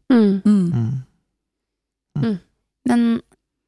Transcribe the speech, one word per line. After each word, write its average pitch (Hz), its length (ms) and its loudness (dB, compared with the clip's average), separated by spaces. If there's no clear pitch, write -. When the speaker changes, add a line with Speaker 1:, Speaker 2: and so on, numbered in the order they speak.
Speaker 1:
Mm. 202 320 2
Speaker 2:
Mm. 196 300 0
Speaker 3:
Mm. - 0 -
Mm. 147 80 -2
Speaker 1:
Mm. 214 140 -4
Speaker 4:
Men 233 340 0